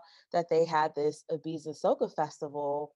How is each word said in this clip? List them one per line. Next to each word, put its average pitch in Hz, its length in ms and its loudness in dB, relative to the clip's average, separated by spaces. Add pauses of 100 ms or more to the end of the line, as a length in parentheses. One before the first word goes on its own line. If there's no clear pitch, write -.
(320)
that 170 180 0
they 165 160 4
had 156 280 2
this 151 380 -2
Ibiza 156 500 -6
Soca 185 320 0
Festival, 147 800 -4